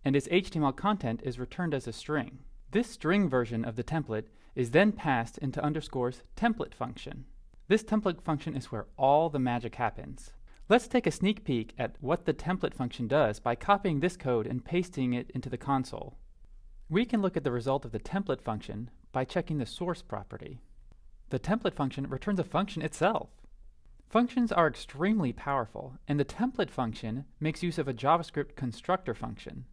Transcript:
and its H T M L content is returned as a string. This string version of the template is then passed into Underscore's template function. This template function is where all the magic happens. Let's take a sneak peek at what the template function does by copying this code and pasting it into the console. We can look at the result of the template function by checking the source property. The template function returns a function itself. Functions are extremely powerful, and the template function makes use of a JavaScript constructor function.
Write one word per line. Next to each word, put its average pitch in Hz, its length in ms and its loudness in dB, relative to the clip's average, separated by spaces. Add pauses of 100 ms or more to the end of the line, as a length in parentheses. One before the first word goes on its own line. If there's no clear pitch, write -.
and 139 120 4
its 139 160 2
H 185 200 2
T 165 80 0
M 151 60 4
L 135 60 4
content 143 520 0
is 123 160 -4
returned 156 340 -2
as 131 140 -4
a 113 60 -6
string. 143 460 -4 (320)
This 233 180 2
string 185 400 2
version 117 360 2
of 113 100 -6
the 120 80 -2
template 113 440 -2 (280)
is 120 160 0
then 190 200 8
passed 127 480 0
into 139 240 -2
Underscore's 143 600 -2 (140)
template 226 360 0
function. - 520 -8 (420)
This 220 160 4
template 208 380 0
function 156 340 -2
is 131 160 -6
where 107 160 -6 (100)
all 147 320 6
the 147 100 0
magic 120 360 0
happens. - 560 -4 (360)
Let's 240 200 6
take 247 200 4
a 156 40 4
sneak 202 320 0
peek 117 360 0
at 120 200 -2
what 156 260 0
the 156 80 2
template 185 420 -2
function 120 320 -4
does 120 320 4
by 120 160 0
copying 196 440 2
this 175 180 0
code 120 280 2
and 123 180 -4
pasting 160 500 0
it 123 180 -4
into 131 180 -6
the 123 80 -4
console. 131 600 -2 (720)
We 196 160 4
can 233 160 2
look 185 140 0
at 156 80 0
the 139 80 2
result 123 340 0
of 113 60 -10
the 107 80 -4
template 185 420 -2
function 107 480 -6 (220)
by 131 140 0
checking 160 320 -2
the 127 80 0
source 175 360 -4
property. - 600 -10 (680)
The 131 100 -2
template 208 360 0
function 139 320 -2
returns 185 320 -2
a 165 40 0
function 175 380 -2
itself. 170 480 0 (800)
Functions 240 440 2
are 165 160 6
extremely 160 640 0
powerful, 131 680 -4 (100)
and 147 120 2
the 143 60 4
template 226 460 -2
function 117 540 -4 (140)
makes 156 220 0
use 175 160 0
of 143 100 0
a 135 60 -2
JavaScript 143 640 2
constructor 135 580 -2
function. 120 600 -8